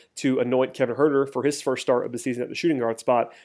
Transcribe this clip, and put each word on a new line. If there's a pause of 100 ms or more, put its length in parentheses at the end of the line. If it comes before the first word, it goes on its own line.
(160)
to
anoint
Kevin
Huerter
for
his
first
start
of
the
season
at
the
shooting
guard
spot. (140)